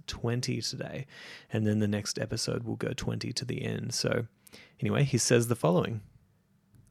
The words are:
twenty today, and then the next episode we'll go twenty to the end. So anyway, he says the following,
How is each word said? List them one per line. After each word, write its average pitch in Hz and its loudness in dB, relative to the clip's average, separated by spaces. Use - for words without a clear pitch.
twenty 120 -2
today, - -6
and 110 2
then 107 4
the 104 4
next 104 -2
episode 117 -2
we'll 113 -4
go - -2
twenty 113 -4
to 123 -4
the 120 -4
end. 113 -4
So - 0
anyway, 113 4
he 131 2
says 120 6
the 120 2
following, 147 2